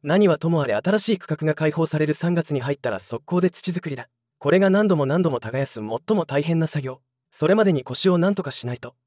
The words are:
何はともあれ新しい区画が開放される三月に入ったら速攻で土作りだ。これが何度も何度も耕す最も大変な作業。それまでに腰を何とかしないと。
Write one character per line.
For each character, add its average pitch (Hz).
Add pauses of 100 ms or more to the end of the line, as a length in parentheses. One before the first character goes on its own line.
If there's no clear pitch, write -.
何 190
は 160
と 165
も 160
あ 131
れ 113
新 180
し 226
い 190
区 -
画 156
が 156
開 156
放 160
さ 156
れ 151
る 151
三 175
月 165
に 127
入 139
っ -
た 123
ら 101
速 -
攻 180
で 180
土 -
作 170
り 143
だ。 120 (300)
こ 143
れ 170
が 196
何 208
度 190
も 143
何 151
度 170
も 127
耕 131
す -
最 110
も 165
大 -
変 165
な 160
作 147
業。 131 (280)
そ -
れ 180
ま 214
で 190
に 135
腰 -
を 180
何 185
と 190
か 139
し -
な 120
い 123
と。 - (120)